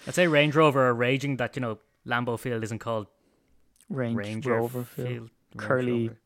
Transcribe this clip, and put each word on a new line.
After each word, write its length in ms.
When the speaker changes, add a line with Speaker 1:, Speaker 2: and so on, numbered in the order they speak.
Speaker 1:
I'd 80
say 120
Range 280
Rover 340
are 60
raging 420
that, 180
you 60
know, 180
Lambeau 320
Field 260
isn't 140
called 280
Speaker 2:
Range 260
Speaker 1:
Ranger 380
Speaker 2:
Rover 300
Field. 240
Speaker 1:
Field, 220
Range 140
Speaker 2:
Curly 400
Speaker 1:
Rover. 180